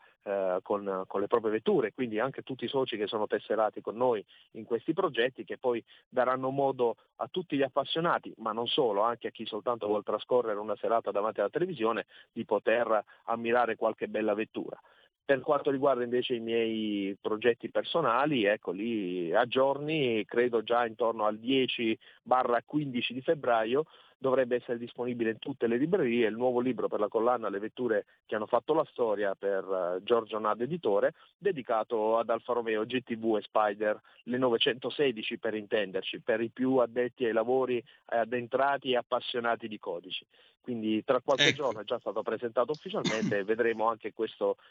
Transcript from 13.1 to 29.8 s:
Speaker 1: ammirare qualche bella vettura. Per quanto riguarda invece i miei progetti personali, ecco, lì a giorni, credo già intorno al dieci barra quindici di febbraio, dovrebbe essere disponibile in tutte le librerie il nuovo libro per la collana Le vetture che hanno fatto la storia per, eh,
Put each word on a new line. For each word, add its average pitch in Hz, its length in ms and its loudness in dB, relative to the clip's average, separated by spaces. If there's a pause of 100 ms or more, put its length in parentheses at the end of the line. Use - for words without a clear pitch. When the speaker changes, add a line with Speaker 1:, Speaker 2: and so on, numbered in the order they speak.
Speaker 1:
ammirare 117 520 0
qualche 110 320 -2
bella 107 280 0
vettura. - 440 -6 (480)
Per 135 140 4
quanto 143 300 2
riguarda 135 340 2
invece 123 300 0
i 113 40 -2
miei 110 800 -2
progetti 113 500 0
personali, 131 760 2
ecco, 101 260 0
lì 92 640 -2
a 120 100 4
giorni, 135 760 0
credo 117 400 0
già 120 220 2
intorno 113 400 -2
al 107 120 0
dieci 120 640 0 (240)
barra 123 420 2
quindici 135 460 -2
di 123 80 -8
febbraio, 127 680 0 (300)
dovrebbe 127 380 2
essere 120 220 -4
disponibile 120 540 -4
in 110 60 -6
tutte 131 300 -4
le 117 80 2
librerie 123 520 2
il 104 80 -2
nuovo 123 260 2
libro 113 260 0
per 107 140 -4
la 104 80 2
collana 113 400 2
Le 98 100 -4
vetture 110 460 -2 (200)
che 117 100 -6
hanno 107 120 -4
fatto 120 260 0
la 151 160 2
storia 104 460 0
per, 98 300 -2
eh, 92 380 -2